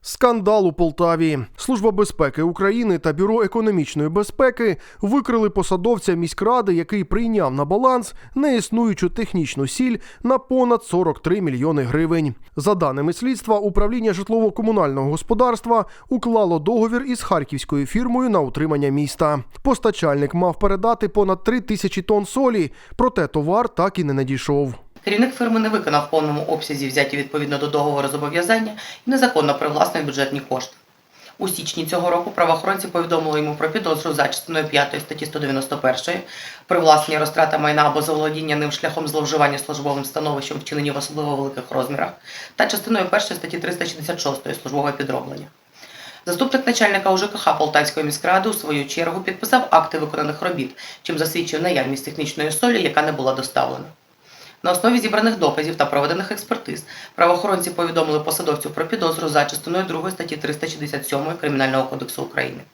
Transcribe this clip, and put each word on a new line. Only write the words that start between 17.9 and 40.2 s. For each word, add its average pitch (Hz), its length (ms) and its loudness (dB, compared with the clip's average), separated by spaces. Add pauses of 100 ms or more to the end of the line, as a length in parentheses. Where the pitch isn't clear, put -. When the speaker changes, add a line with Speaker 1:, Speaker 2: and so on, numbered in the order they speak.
Speaker 1:
на 196 100 4
утримання 143 500 0
міста. 147 540 0 (180)
Постачальник 151 720 2
мав 175 260 0
передати 202 500 2
понад 190 340 2
три 240 180 2
тисячі 196 400 -2
тонн 208 240 2
солі, 226 460 2 (240)
проте 240 320 2
товар 175 420 2
так 185 300 0
і 170 40 0
не 143 100 0
надійшов. 135 600 0 (340)
Speaker 2:
Керівник 226 280 2
фірми 226 240 0
не 214 100 2
виконав 151 340 2
в 151 60 -10
повному 151 320 2
обсязі 151 460 -4
взяті 139 300 0
відповідно 143 400 -2
до 147 100 -2
договору 143 400 0
зобов'язання 170 640 0 (360)
і - 20 -2
незаконно 247 460 4
привласнив 151 500 0
бюджетні 139 340 -2
кошти. - 340 -6 (640)
У 196 100 -4
січні 165 380 -6
цього 175 240 0
року 175 220 0
правоохоронці 180 560 0
повідомили 165 520 0
йому 151 160 -2
про 156 140 -2
підозру 165 440 -2
за 143 140 2
частиною 151 400 -4
п'ятою 143 340 0
статті - 240 -10
сто 151 140 -8
дев'яносто 135 380 -2
першої 135 420 -2 (460)
«Привласнення, 156 540 4
розтрата 156 380 2
майна 151 280 4
або 147 160 2
заволодіння 156 540 0
ним 147 160 -2
шляхом 156 360 -4
зловживання 147 500 0
службовим 139 480 -4
становищем, 147 520 -4